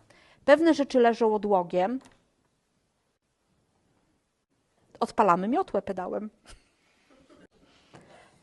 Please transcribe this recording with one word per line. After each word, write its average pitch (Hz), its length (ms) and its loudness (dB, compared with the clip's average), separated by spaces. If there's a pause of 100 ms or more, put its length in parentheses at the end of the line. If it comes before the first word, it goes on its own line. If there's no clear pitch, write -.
(460)
pewne 302 280 4
rzeczy 269 260 0
leżą 226 360 2
odłogiem, 196 640 -2 (3000)
odpalamy 190 480 0
miotłę 269 340 -4
pedałem. 202 480 -10 (2250)